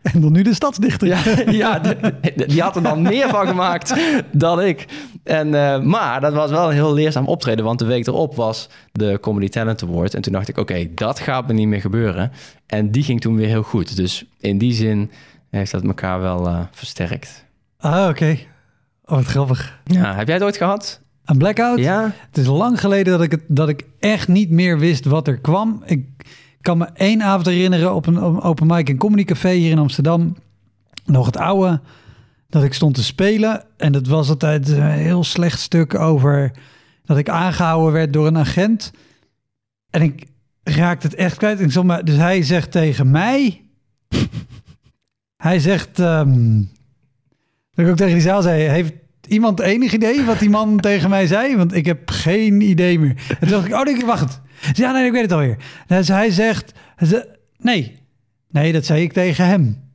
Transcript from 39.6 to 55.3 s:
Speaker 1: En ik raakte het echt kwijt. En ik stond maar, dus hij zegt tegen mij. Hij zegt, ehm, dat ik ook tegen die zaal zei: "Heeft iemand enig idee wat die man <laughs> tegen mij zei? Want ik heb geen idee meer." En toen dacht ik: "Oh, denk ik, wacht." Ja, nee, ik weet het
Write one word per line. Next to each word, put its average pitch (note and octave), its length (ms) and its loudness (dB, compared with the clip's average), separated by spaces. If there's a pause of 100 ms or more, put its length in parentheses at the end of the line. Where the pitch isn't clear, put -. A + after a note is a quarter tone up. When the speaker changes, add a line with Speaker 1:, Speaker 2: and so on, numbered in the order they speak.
Speaker 1:
En - 120 2
ik D3+ 240 -2 (360)
raakte E3 440 0
het D3+ 100 -4
echt F3+ 200 -2
kwijt. G#3+ 220 -2
En F#3+ 60 -2
ik D3+ 60 2
stond F3+ 160 2
maar, F3 180 0
dus D3+ 120 2
hij F3 260 2
zegt D#3+ 280 0
tegen C#3+ 400 2
mij. A3 520 0 (1700)
Hij F3 220 0
zegt, E3 400 -2
ehm, C#3 580 2 (1120)
dat E3+ 140 0
ik F3 60 4
ook F3 60 2
tegen F#3 160 2
die E3+ 100 4
zaal F#3+ 200 2
zei: E3 200 2
"Heeft D#3 300 0 (360)
iemand G#3+ 320 2
enig A3+ 320 0
idee A3+ 320 0
wat A3+ 140 0
die G#3 120 2
man G#3+ 300 2
<laughs> - 0 -
tegen F#3+ 300 0
mij G3 160 2
zei? A#3 300 0
Want F3+ 180 0
ik D#3+ 120 0
heb E3 240 -4
geen G3+ 500 2
idee F3+ 380 2
meer." C#3+ 160 2 (140)
En C#3+ 120 -4
toen E3 80 0
dacht F#3+ 180 0
ik: A3+ 80 -6
"Oh, B3+ 100 0
denk C#4 140 0
ik, B3 80 -2
wacht." E3+ 340 -2 (320)
Ja, B3+ 200 0
nee, C4 140 0
ik B3 60 0
weet A#3+ 100 0
het G3 100 0